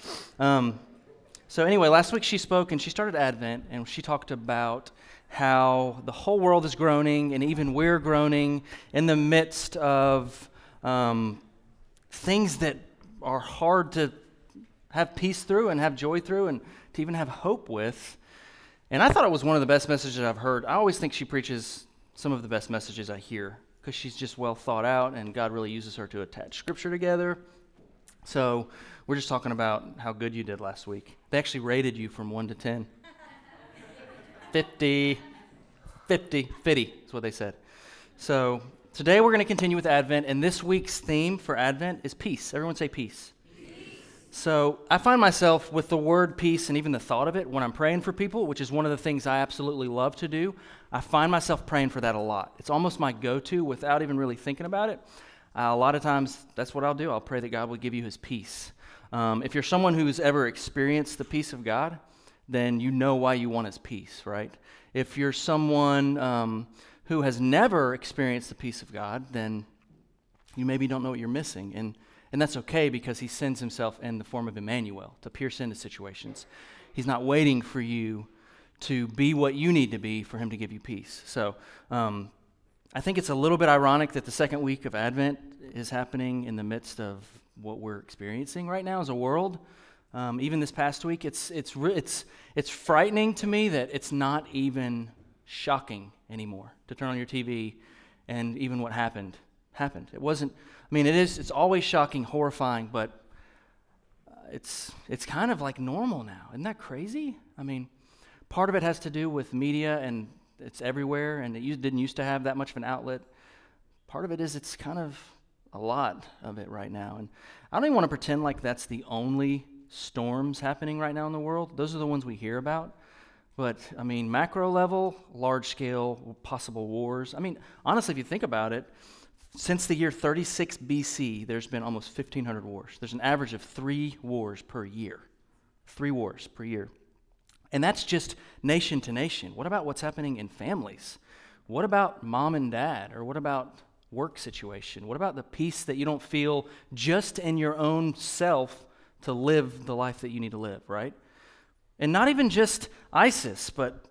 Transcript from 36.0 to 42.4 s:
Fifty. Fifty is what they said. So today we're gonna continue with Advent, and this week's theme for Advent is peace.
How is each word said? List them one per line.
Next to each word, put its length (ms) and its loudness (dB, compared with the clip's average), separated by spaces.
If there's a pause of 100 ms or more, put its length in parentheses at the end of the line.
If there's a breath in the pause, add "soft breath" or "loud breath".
Fifty. 420 0 (140)
Fifty 280 4 (140)
is 80 -16
what 80 -6
they 80 -4
said. 240 -6 (640 loud breath)
So 460 2 (300)
today 280 6
we're 100 8
gonna 140 6
continue 320 2
with 80 0
Advent, 400 4
and 180 2
this 200 0
week's 360 0
theme 380 0
for 180 -4
Advent 480 0
is 120 -8
peace. 400 -6